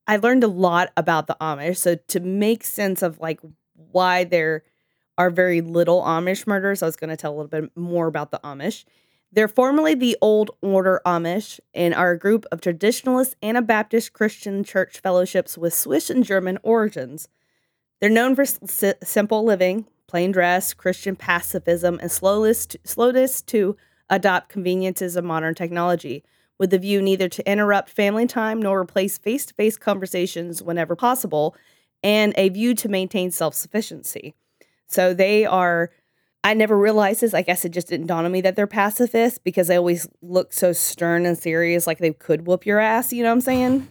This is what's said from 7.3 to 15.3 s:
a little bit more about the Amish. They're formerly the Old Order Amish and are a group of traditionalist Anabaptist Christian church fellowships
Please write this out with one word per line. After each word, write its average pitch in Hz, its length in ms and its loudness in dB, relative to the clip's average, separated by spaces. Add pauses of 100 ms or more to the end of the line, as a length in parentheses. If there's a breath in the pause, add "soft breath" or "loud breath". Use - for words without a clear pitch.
a 147 40 -10
little 151 100 -8
bit 156 280 -8
more 170 320 -2
about 151 240 -4
the 151 120 -6
Amish. 147 400 -8 (480)
They're 214 160 2
formerly 285 480 2
the 247 260 0
Old 214 300 2 (100)
Order 190 460 2
Amish 175 520 -2 (140)
and 170 220 0
are 180 160 2
a 170 80 -2
group 214 320 0
of 170 100 -8
traditionalist 220 800 -2
Anabaptist 226 720 -2
Christian 208 500 -4
church - 360 -4
fellowships 180 580 -2